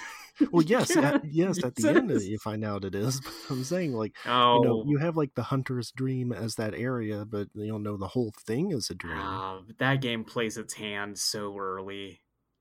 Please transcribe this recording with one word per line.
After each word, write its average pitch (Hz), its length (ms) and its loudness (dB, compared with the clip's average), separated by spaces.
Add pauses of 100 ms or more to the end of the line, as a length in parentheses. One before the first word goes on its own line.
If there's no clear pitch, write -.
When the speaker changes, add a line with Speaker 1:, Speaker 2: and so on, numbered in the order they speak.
Speaker 1:
<laughs> - 40 -12 (440)
Well, 170 140 6
yes, 226 320 4
Speaker 2:
<laughs> - 0 -
Speaker 1:
at, 277 280 4
yes, 165 380 2
at 127 140 -2
the 226 60 0
Speaker 2:
Yes, 311 140 6
Speaker 1:
end 233 140 4
Speaker 2:
it 123 60 2
is. 101 120 -2
Speaker 1:
you 107 100 -4
find 110 260 -4
out 101 200 -2
it 95 120 -4
is, 127 240 0
<laughs> - 0 -
but - 120 -12 (180)
I'm 127 120 -2
saying, 160 300 0
like, 110 320 -2
you 123 60 -2
know, 120 520 6
Speaker 2:
Oh. - 20 -6
Speaker 1:
you 143 140 4
have, 160 180 0
like, 147 200 0
the 143 80 -2
Hunter's 127 480 -2
Dream 127 400 -2
as 110 240 -4
that 107 180 -2
area, 110 500 -2
but 104 300 -4
you 104 140 -6
don't 107 160 -4
know 104 120 -4
the 98 120 -6
whole 117 240 -2 (120)
thing 156 280 -2
is 120 180 -4
a - 60 -8
dream. 87 220 -8
Speaker 2:
Uh, 95 420 -6 (180)
that 135 220 2
game 117 240 -2
plays 113 340 -4
its - 160 -10
hand 104 460 -8
so 104 360 -4
early. 95 640 -8 (400)